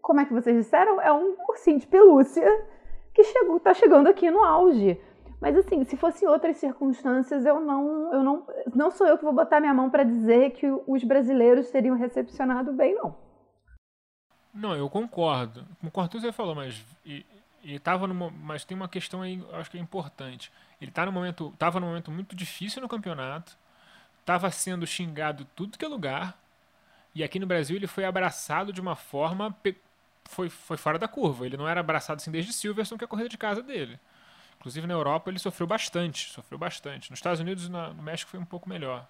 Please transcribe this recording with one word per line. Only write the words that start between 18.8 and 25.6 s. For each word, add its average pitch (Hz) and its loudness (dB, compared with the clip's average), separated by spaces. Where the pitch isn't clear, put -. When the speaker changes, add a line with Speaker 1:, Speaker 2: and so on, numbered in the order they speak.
Speaker 2:
questão 185 -12
aí, 185 -12
eu 165 -18
acho 165 -14
que 175 -16
é 175 -12
importante. 139 -14
Ele 135 -18
tá 165 -6
num 196 -8
momento, 180 -10
tava 170 -2
num 175 -8
momento 170 -10
muito 190 -14
difícil 185 -12
no 247 -12
campeonato, 160 -12
tava 180 0
sendo 180 -8
xingado 151 -8
tudo 202 -12